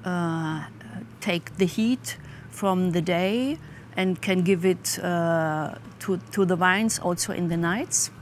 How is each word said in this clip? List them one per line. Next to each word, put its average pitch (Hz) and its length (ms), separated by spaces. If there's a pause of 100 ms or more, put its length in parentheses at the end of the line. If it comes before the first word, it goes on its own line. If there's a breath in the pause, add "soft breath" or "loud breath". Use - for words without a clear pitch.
uh, 165 580 (560)
take 175 380
the 190 80
heat 226 500 (340 loud breath)
from 185 420
the 170 100
day 202 560 (360 loud breath)
and 185 280
can 185 180
give 175 240
it, 185 360
uh, 165 720 (240)
to, 190 180 (160)
to 196 140
the 180 100
wines 185 420
also 175 360
in 175 140
the 165 100
nights. 185 520 (120)